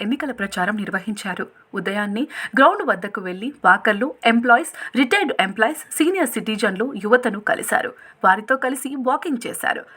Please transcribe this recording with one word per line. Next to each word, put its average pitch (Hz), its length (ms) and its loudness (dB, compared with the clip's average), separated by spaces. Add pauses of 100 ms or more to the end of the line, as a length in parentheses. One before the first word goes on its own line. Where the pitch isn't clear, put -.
ఎన్నికల 262 300 -2
ప్రచారం 202 440 -4
నిర్వహించారు. 190 720 -6 (280)
ఉదయాన్నే 202 500 -2 (340)
గ్రౌండ్ 349 320 6
వద్దకు 202 320 -4
వెళ్లి 185 320 -8 (120)
వాకర్లు, 202 420 4 (180)
ఎంప్లాయీస్, 233 460 4 (240)
రిటైర్డ్ 285 440 2
ఎంప్లాయీస్, 214 440 0 (140)
సీనియర్ 330 380 2
సిటిజన్లు, 214 520 -2 (160)
యువతను 214 360 2
కలిశారు. - 520 -2 (320)
వారితో 208 320 4
కలిసి 262 360 -4 (160)
వాకింగ్ 277 400 -2
చేశారు. - 360 -4 (140)